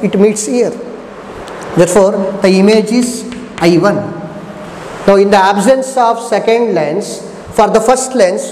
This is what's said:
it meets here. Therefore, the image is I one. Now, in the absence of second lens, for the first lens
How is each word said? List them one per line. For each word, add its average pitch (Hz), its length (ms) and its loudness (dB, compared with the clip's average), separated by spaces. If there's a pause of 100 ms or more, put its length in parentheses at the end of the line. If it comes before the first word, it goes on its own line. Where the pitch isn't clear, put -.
it - 60 -4 (100)
meets 208 200 2 (120)
here. 226 180 0 (1040)
Therefore, 190 320 4 (320)
the 190 80 4 (100)
image 214 300 4 (100)
is 247 80 0 (600)
I 175 80 4 (120)
one. 160 100 -2 (1080)
Now, 196 160 6
in 196 120 2
the 190 60 6 (100)
absence 262 380 2 (180)
of 226 140 0 (140)
second 226 280 2 (160)
lens, 156 280 -2 (500)
for 214 180 4
the 220 140 4
first 254 220 4 (100)
lens 185 300 0